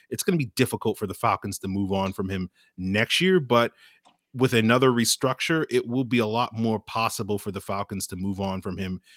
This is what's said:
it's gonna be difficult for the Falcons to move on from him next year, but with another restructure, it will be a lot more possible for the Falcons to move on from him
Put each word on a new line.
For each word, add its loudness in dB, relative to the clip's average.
it's -6
gonna 2
be -4
difficult 0
for -4
the -8
Falcons -2
to -8
move -2
on 0
from -6
him -4
next 0
year, 4
but 2
with 2
another 6
restructure, 0
it 0
will 0
be 2
a 2
lot -2
more 2
possible -2
for -6
the -8
Falcons -6
to -10
move -4
on -2
from -6
him -6